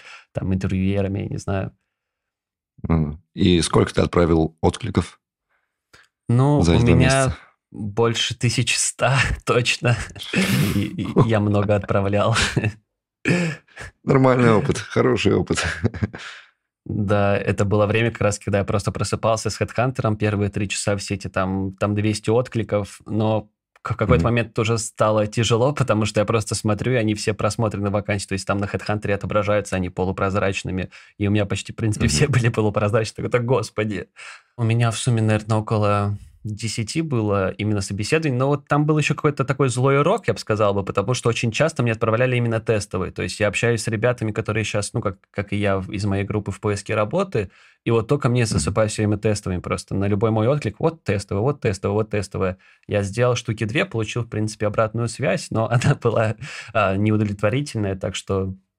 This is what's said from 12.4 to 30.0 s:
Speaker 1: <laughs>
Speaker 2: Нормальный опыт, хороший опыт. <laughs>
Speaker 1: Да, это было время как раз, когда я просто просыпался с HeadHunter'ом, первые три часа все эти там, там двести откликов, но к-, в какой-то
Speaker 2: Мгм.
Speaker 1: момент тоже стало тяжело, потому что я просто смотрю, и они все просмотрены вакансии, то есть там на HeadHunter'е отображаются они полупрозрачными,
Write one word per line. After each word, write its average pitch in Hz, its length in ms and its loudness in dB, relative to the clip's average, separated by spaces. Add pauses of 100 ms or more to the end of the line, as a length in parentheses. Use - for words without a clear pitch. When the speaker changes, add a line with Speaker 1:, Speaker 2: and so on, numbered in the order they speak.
Speaker 1:
<laughs> - 1500 -6
Speaker 2:
Нормальный 127 480 4
опыт, - 280 2
хороший 123 540 2
опыт. 90 300 0 (200)
<laughs> - 360 -4 (640)
Speaker 1:
Да, 101 520 0
это 101 280 0
было 104 200 4
время 110 240 2
как - 120 -8
раз, 104 180 0
когда 101 200 0
я 98 40 0
просто 104 280 -2
просыпался 107 600 -2
с - 100 -4
HeadHunter'ом, 113 540 0
первые 104 340 0
три 98 180 -4
часа 101 300 -2
все 98 180 -6
эти 95 120 -8
там, 95 520 -2
там 104 140 0
двести 104 380 -2
откликов, 110 760 -2
но 107 460 -2 (320)
к-, - 100 -4
в - 40 -6
какой-то 110 260 2
Speaker 2:
Мгм. 117 100 2
Speaker 1:
момент 117 220 -2
тоже 113 240 0
стало 107 480 0
тяжело, 117 460 2
потому 110 320 0
что 104 160 -2
я 101 40 2
просто 113 300 -2
смотрю, 107 380 0
и - 20 2
они 110 180 2
все 104 220 -2
просмотрены 101 560 -2
вакансии, 101 360 -2
то - 60 -4
есть 95 140 -6
там 98 100 0
на 101 80 -2
HeadHunter'е 104 480 -4
отображаются 101 640 0
они 90 140 -2
полупрозрачными, 92 1000 -2 (300)